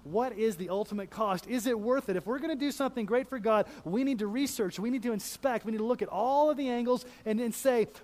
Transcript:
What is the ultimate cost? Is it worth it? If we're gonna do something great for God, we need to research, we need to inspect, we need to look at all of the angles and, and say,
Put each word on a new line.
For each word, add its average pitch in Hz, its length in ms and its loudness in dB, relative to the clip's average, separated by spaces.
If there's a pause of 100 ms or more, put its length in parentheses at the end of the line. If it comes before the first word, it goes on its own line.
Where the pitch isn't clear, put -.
What 214 340 -2
is 220 160 2
the 175 140 -6
ultimate 202 420 -4
cost? 196 380 -2
Is 226 180 -2
it 240 120 2
worth 247 300 0
it? 190 60 0
If 180 100 -2
we're 240 140 -2
gonna 320 160 -2
do 285 160 -2
something 254 340 -2
great 233 240 0
for 262 120 -6
God, 214 260 4 (180)
we 208 200 0
need 269 160 0
to 214 80 0
research, 226 500 -2
we 214 120 -2
need 254 120 -2
to 233 100 0
inspect, 220 520 -2
we 226 80 -4
need 220 60 -2
to 214 60 -2
look 240 180 0
at 190 60 0
all 269 420 4
of 294 60 0
the 269 120 -2
angles 240 360 0 (220)
and, 220 140 2
and 233 120 0
say, 240 360 2 (160)